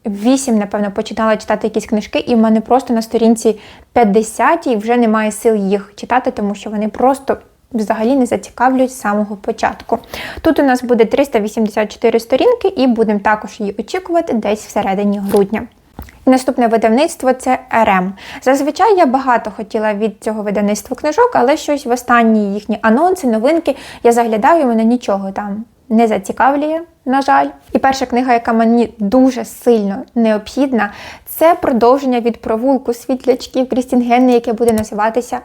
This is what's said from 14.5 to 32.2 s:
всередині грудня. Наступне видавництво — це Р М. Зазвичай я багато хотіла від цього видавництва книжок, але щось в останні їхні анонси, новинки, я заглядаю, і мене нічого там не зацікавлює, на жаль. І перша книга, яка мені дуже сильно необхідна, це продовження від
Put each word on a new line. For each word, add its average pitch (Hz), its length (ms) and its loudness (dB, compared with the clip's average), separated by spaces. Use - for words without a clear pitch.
всередині 202 540 -2
грудня. 202 480 0
Наступне 262 420 2
видавництво — 226 680 2
це 254 260 -2
Р 220 160 2
М. 190 240 0
Зазвичай 294 560 2
я 349 80 6
багато 240 460 0
хотіла 214 420 -4
від 202 300 -4
цього 220 200 -4
видавництва 208 520 -2
книжок, 466 380 0
але 269 240 2
щось 294 280 -4
в 240 40 -6
останні 226 640 2
їхні 208 280 -6
анонси, 285 460 2
новинки, 262 480 0
я 233 80 6
заглядаю, 233 500 2
і 277 40 2
мене 226 180 2
нічого 202 480 0
там 208 340 -8
не 226 180 4
зацікавлює, 277 720 0
на 269 160 0
жаль. 277 260 2
І 269 60 -2
перша 262 280 0
книга, 247 280 0
яка 233 200 0
мені 226 440 2
дуже 247 480 2
сильно 208 500 0
необхідна, 220 760 0
це 330 360 2
продовження 254 580 2
від 226 220 -4